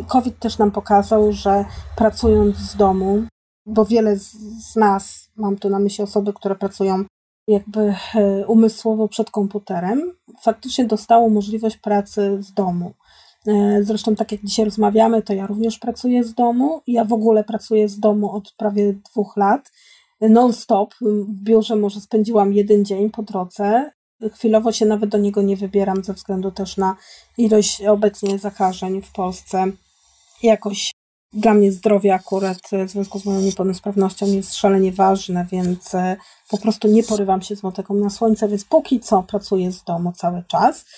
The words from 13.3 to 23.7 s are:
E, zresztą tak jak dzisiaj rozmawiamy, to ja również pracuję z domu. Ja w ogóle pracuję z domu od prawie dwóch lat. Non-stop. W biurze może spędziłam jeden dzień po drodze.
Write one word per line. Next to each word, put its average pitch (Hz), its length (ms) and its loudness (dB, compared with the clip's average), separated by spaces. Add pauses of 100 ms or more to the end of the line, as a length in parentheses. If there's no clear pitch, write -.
E, 208 340 2
zresztą 214 340 -2
tak - 160 -4
jak 208 120 -8
dzisiaj 214 200 0
rozmawiamy, 214 580 2
to 214 100 -6
ja 196 140 -4
również 220 320 -4
pracuję 240 460 -2
z 226 100 -8
domu. 247 520 0
Ja 233 180 2
w 214 80 -2
ogóle 214 320 4
pracuję 214 440 0
z 208 120 -8
domu 208 320 2
od 202 240 -10
prawie 202 360 0 (180)
dwóch 208 260 -6
lat. 202 340 2 (500)
Non-stop. 220 800 4
W 208 420 -4
biurze 220 340 2
może 202 240 -2
spędziłam 208 520 0
jeden 208 320 4
dzień 202 260 -2
po 220 120 -8
drodze. 208 680 -2 (420)